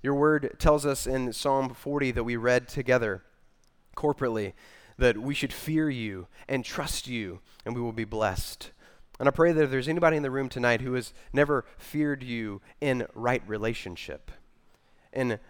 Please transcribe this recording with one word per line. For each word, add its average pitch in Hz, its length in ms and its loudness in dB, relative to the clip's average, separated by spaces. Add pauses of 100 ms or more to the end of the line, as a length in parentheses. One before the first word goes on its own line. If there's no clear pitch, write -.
Your 139 120 0
word 147 440 2
tells 151 260 4
us 139 220 -2
in 127 260 -2
Psalm 135 400 0
forty 143 380 -2
that 117 140 -2
we 120 120 -2
read 123 320 2
together 123 540 0 (760)
corporately 117 560 -2 (460)
that 120 180 6
we 131 180 -4
should - 180 -2
fear 156 360 0
you 107 380 -4 (200)
and 131 160 -2
trust - 460 -6
you, 101 320 -6 (240)
and 117 100 -4
we 120 60 -4
will 120 120 -4
be 113 120 -4
blessed. 107 680 -2 (480)
And 131 80 0
I 139 40 6
pray 165 220 4
that 156 120 6
if 131 60 0
there's 131 180 -2
anybody 160 300 4
in 147 60 0
the 131 60 0
room 131 200 -2
tonight 120 320 2
who 127 100 -4
has 127 220 -4 (180)
never 143 320 4 (140)
feared 147 440 -2
you 113 380 -6 (220)
in 127 320 2
right 120 320 0
relationship, 104 840 -6 (800)
in 123 280 -2 (120)